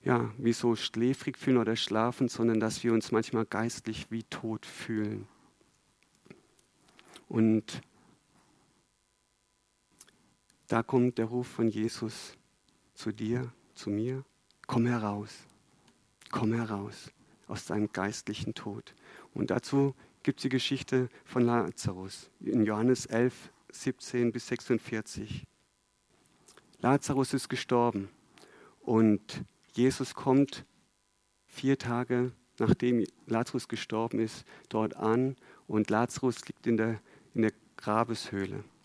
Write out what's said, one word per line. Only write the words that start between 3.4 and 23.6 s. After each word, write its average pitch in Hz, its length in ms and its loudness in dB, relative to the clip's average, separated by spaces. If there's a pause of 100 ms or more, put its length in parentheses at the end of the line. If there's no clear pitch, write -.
geistlich - 640 -4
wie 113 140 -6
tot - 420 -8
fühlen. 107 600 -4 (2000)
Und 110 520 2 (2750)
da 113 160 2
kommt 123 340 2
der 113 80 0
Ruf 123 220 -4
von 117 200 0
Jesus 110 680 -6 (560)
zu - 180 -6
dir, 117 400 -4 (220)
zu - 160 -8
mir, 123 340 -2 (440)
„Komm 117 180 2
heraus, 104 600 -2 (840)
komm 113 240 0
heraus 107 580 -6 (360)
aus - 180 -10
deinem 104 260 -2
geistlichen 107 640 -4
Tod.“ - 420 -12 (380)
Und - 180 -2
dazu 139 440 0 (280)
gibt's - 200 -2
die 143 60 0
Geschichte 127 600 0 (160)
von 123 180 2
Lazarus 98 840 -2 (100)
in - 260 2
Johannes 110 400 2
elf, 120 460 0 (180)